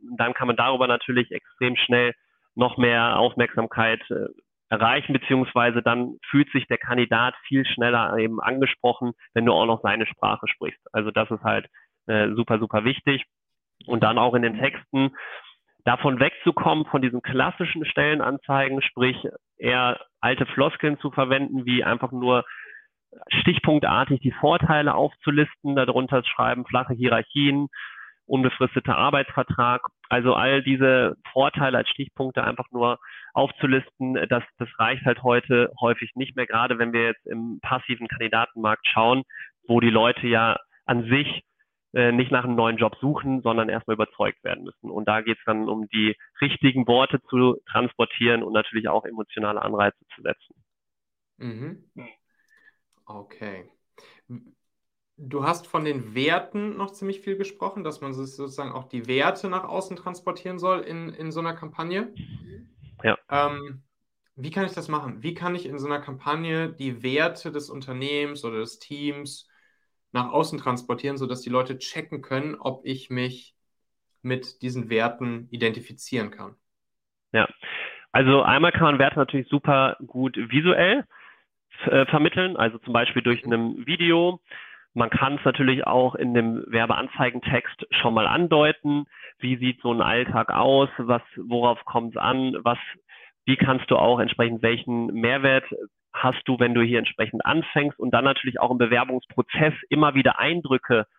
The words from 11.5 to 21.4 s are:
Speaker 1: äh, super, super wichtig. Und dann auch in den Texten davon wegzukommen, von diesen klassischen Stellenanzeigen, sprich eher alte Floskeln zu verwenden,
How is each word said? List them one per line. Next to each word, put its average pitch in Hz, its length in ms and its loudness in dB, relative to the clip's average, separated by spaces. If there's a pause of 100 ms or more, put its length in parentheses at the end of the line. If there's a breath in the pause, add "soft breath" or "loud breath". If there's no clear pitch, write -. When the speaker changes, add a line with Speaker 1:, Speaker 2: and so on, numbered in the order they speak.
Speaker 1:
äh, 107 280 2
super, 113 240 0
super 107 260 0
wichtig. 135 400 -2 (640)
Und 120 180 -2
dann 110 140 2
auch 117 160 4
in 123 80 2
den 113 160 -2
Texten 135 540 -2 (720 loud breath)
davon 120 360 2
wegzukommen, 156 640 0
von 139 160 0
diesen 123 200 0
klassischen 151 640 -2
Stellenanzeigen, 139 960 0
sprich 127 340 0 (420)
eher 123 420 0 (200)
alte 127 260 0
Floskeln 147 540 0
zu 147 100 -4
verwenden, 135 560 -2